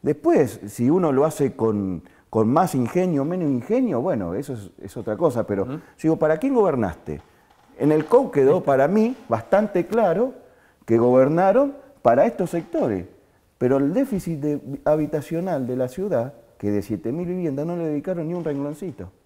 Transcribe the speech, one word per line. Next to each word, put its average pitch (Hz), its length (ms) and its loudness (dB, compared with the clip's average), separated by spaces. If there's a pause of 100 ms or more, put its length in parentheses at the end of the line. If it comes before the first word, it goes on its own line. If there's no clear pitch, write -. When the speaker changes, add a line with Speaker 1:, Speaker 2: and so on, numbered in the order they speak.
Speaker 1:
Después, 147 640 0
si 120 240 0
uno 170 220 2
lo 131 120 4
hace 147 300 0
con, 104 480 -2 (280)
con 110 220 2
más 170 220 2
ingenio 147 480 0
o - 20 -2
menos 170 260 -4
ingenio, 165 500 0
bueno, 113 340 -2
eso 139 200 -8
es, 101 160 -14 (100)
es - 160 -16
otra 107 200 -4
cosa. 120 300 0
Pero, 98 180 -2
Speaker 2:
Ujú. 135 160 -8 (220)
Speaker 1:
digo, 160 140 2
¿para 156 220 2
quién 269 160 -2
gobernaste? 117 680 0 (580)
En 147 140 2
el 156 140 0
cow 254 240 4
quedó 147 320 4
para 135 260 2
mí 220 280 0 (120)
bastante 180 580 0
claro 220 460 0 (540)
que 113 120 4
gobernaron 165 760 4 (280)
para 233 240 6
estos 202 240 -2
sectores. 165 560 -4 (520)
Pero 127 200 2
el 143 140 0
déficit 190 460 -2
de, 147 220 -4 (240)
habitacional 151 800 -2
de 123 100 -4
la 127 120 -2
ciudad, 143 460 -4 (240)
que 104 120 -4
de 104 120 0
siete 110 300 -6
mil 170 140 -6
viviendas, 165 400 -4
no 175 100 -6
le 170 100 -6
dedicaron 156 420 -4
ni 175 60 -6
un 175 100 -6
rengloncito. 143 680 -8 (160)